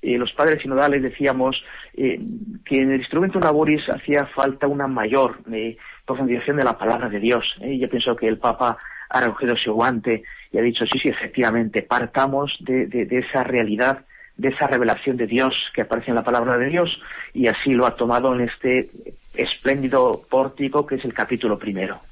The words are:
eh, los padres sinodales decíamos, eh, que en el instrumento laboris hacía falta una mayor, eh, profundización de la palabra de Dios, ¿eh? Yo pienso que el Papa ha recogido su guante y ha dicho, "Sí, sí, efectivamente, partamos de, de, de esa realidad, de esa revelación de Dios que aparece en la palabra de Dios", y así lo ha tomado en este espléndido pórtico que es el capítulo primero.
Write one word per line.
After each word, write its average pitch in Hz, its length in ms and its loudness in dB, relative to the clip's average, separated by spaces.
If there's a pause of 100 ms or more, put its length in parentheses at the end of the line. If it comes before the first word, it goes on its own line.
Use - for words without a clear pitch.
eh, 123 160 0
los 123 140 -2
padres 151 280 2
sinodales 139 400 2
decíamos, 131 540 0 (400)
eh, 127 240 0 (440)
que 139 140 0
en 135 140 4
el 135 80 2
instrumento 185 400 0
laboris 151 500 4
hacía 143 380 0
falta 139 400 0
una 139 200 -2
mayor, 127 520 2 (120)
eh, 113 260 -6 (280)
profundización 131 520 0
de 139 60 2
la 120 140 0
palabra 117 320 0
de 104 100 -4
Dios, 113 240 2 (180)
¿eh? 135 180 -4
Yo 123 100 -2
pienso 120 260 0
que 113 120 -2
el 110 100 2
Papa 120 400 0 (320)
ha 127 120 0
recogido 120 360 0
su 110 160 -2
guante 117 500 0 (280)
y - 80 0
ha - 20 4
dicho, 117 240 2
"Sí, 120 140 0
sí, 143 100 0
efectivamente, 113 720 0
partamos 135 760 0
de, 131 260 0
de, 113 200 -2
de 123 140 0
esa 123 240 -2
realidad, 120 640 0 (320)
de 131 120 0
esa 139 180 -2
revelación 123 500 0
de 120 80 0
Dios 131 300 2 (180)
que - 80 -2
aparece 117 300 -2
en 117 40 2
la 117 80 0
palabra 120 340 2
de 127 120 2
Dios", 170 200 2 (440)
y 127 140 2
así 110 240 2
lo 123 160 6
ha 113 80 0
tomado 123 400 2
en 123 60 0
este 127 480 0 (440)
espléndido 131 960 2
pórtico 135 560 0
que 139 100 -4
es 131 100 -6
el 120 80 -4
capítulo 110 440 -2
primero. 95 420 -4 (120)